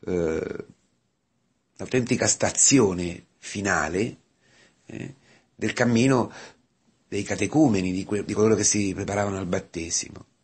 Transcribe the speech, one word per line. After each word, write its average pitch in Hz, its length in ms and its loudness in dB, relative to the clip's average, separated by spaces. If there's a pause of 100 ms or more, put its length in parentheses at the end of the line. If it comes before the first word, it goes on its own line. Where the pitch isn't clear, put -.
eh, 82 580 -2 (1120)
l'autentica 117 500 -2
stazione 90 1000 2 (100)
finale, 95 800 -2 (720)
eh, - 280 -14 (400)
del 107 160 -4
cammino 120 580 4 (800)
dei 104 160 -6
catecumeni, 98 720 2
di 92 100 -4
que-, 104 220 -4
di 107 80 -6
coloro 107 220 4
che 101 100 0
si 101 280 0
preparavano 98 440 -2
al 95 80 -6
battesimo. 87 800 -6 (180)